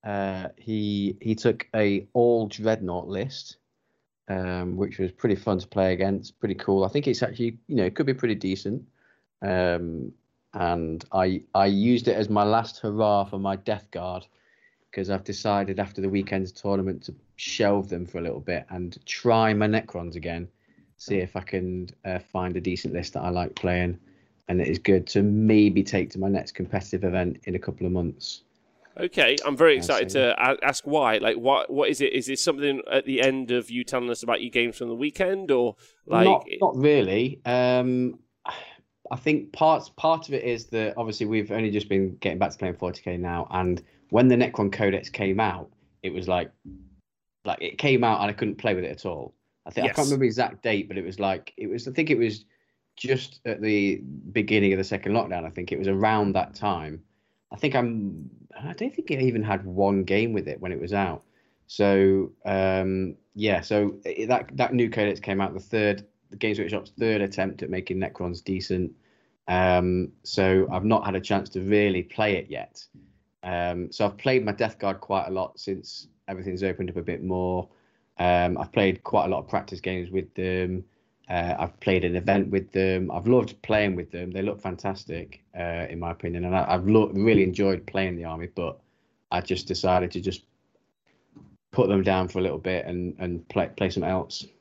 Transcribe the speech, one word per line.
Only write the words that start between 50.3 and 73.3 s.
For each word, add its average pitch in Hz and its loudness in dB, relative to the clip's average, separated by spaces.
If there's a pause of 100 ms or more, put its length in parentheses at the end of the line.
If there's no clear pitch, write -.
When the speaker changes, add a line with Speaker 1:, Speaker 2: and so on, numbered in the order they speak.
Speaker 1:
date, 104 0
but 92 -8
it 90 -6
was 95 -8
like, 95 -2
it 107 -8
was, 117 -6
I - -8
think 156 0
it 127 2
was 110 0 (520)
just - -4
at 113 -6
the 104 2 (340)
beginning 101 4
of 95 2
the 95 0
second 95 -4
lockdown. 87 -2
I 80 -8
think 90 -8
it 90 -4
was 95 -2
around 104 2
that - -2
time. 80 -4 (500)
I 117 -14
think 143 -2
I'm, 104 -4 (260)
I 156 -12
don't 240 -6
think - -8
I 156 0
even 127 2
had 98 -2
one 98 2
game 107 2
with 87 -2
it - -8
when 90 -6
it 69 -6
was 87 -6
out. 92 -2 (440)
So, 98 4 (160)
um, 95 0 (180)
yeah, 104 0
so 104 0
it, 92 -4
that, 127 0
that 127 0
new 120 4
codex 104 0
came 98 -2
out, 95 -2
the 95 -8
third, 104 0 (260)
the - -18
Games 107 -2
Workshop's 101 -6
third 110 2
attempt 98 -2
at 80 -8
making 92 -4
Necrons 90 -6
decent. 92 -2 (560)
Um, 90 2 (100)
so 95 4
I've 92 -2
not 110 2
had 101 -2
a 92 -2
chance 98 -2
to 92 -6
really 98 2
play 107 0
it - -6
yet. - -12 (580)